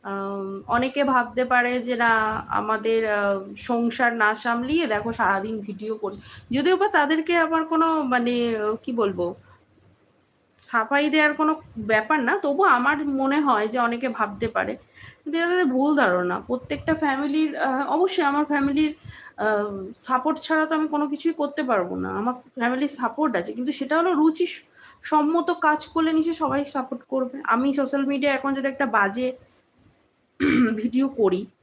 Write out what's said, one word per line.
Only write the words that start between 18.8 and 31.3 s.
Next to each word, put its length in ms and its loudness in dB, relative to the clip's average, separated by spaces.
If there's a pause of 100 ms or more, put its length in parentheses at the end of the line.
আহ, 580 -2
সাপোর্ট 440 0
ছাড়া 280 0
তো 80 -2
আমি 140 0
কোনো 200 0
কিছুই 240 -2
করতে 300 -4
পারবো 340 0
না। 120 -4
আমার 240 -2
ফ্যামিলির 560 -2
সাপোর্ট 480 -2
আছে, 160 -2
কিন্তু 200 -4
সেটা 260 -2
হলো 160 2
রুচি 320 4
স-, 140 -10 (420)
সম্মত 480 2
কাজ 360 0
করলে 260 0
নিশ্চয়ই 220 2
সবাই 300 0
সাপোর্ট 440 -6
করবে। 360 -4
আমি 280 2
সোশ্যাল 340 0
মিডিয়ায় 320 0
এখন 160 -2
যদি 140 -2
একটা 180 -2
বাজে 500 0 (1000)
<clears throat> 440 2
ভিডিও 260 0
করি 380 0 (160)